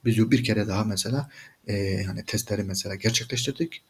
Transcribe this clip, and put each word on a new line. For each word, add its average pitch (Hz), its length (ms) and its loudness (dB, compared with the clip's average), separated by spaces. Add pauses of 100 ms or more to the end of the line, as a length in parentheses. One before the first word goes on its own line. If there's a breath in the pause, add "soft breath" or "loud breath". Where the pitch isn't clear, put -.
Biz 113 100 4
diyor 113 160 6
bir 123 120 6
kere 107 240 2
daha 101 160 0
mesela, 110 460 -2 (380 loud breath)
e, 101 100 -2
yani 95 480 -2
testleri 104 380 -4
mesela 98 320 -4
gerçekleştirdik. 120 920 -2